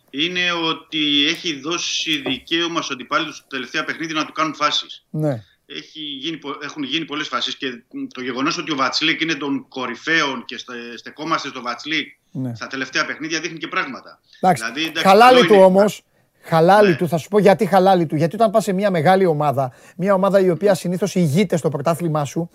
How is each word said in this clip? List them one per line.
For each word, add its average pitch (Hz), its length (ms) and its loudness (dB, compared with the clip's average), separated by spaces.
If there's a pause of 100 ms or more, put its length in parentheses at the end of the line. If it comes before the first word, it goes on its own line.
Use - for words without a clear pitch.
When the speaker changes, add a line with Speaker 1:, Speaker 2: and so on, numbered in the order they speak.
Speaker 1:
είναι 175 420 -2
ότι 156 760 -2
έχει 165 320 -4
δώσει 160 580 -4
δικαίωμα 160 640 -4
στους 139 140 -8
αντιπάλους 143 440 -4
του - 100 -20
τελευταία 135 340 -6
παιχνίδι 156 300 -8
να 151 120 -4
του 131 60 -16
κάνουν 156 240 -4
φάσεις. - 540 -4
Speaker 2:
Ναι. 151 340 -4 (220)
Speaker 1:
Έχει 151 340 -16
γίνει 147 380 -8
πο-, 147 240 -10
έχουν 143 220 -10
γίνει 147 220 -4
πολλές 147 220 -6
φάσεις 143 300 -4
και, 123 260 -10 (100)
μ, 139 200 -10
το 131 80 -12
γεγονός 131 360 -4
ότι 160 140 -6
ο 151 40 -4
Βατσλίκ 151 460 -2
είναι 160 140 -2
των 139 320 -4
κορυφαίων 131 800 -4
και 120 120 -14
στε-, 117 400 -14
στεκόμαστε 147 500 -6
στο 127 140 -12
Βατσλίκ 139 540 -6 (160)
Speaker 2:
Ναι. 127 240 -8
Speaker 1:
στα 117 120 -12
τελευταία 135 380 -4
παιχνίδια 151 340 -6
δείχνει 165 180 -10
και - 100 -10
πράγματα. 131 520 -8 (200)
Speaker 2:
Εντάξει, 170 240 2
Speaker 1:
Δηλαδή, 120 200 -6
εντάξει, 160 240 -2
Speaker 2:
χαλάλι 233 280 10
Speaker 1:
καλό 247 120 6
Speaker 2:
του 214 60 6
Speaker 1:
είναι. 196 100 10
Speaker 2:
όμως, 190 400 4 (440)
χαλάλι 190 420 6
Speaker 1:
Ναι. 170 60 4
Speaker 2:
του, 170 120 -2
θα 165 100 -2
σου 139 100 -8
πω 208 120 2
γιατί 196 260 4
χαλάλι 185 400 4
του. 151 100 -4
Γιατί 156 200 0
όταν 220 160 2
πας 214 120 2
σε 202 100 -2
μια 196 180 0
μεγάλη 185 340 4
ομάδα, 147 460 0 (260)
μια 196 160 2
ομάδα 190 260 4
η 190 100 4
οποία 190 260 2
συνήθως 180 400 -4
ηγείται 175 420 2
στο 156 120 0
πρωτάθλημά 151 560 -2
σου, 165 300 -6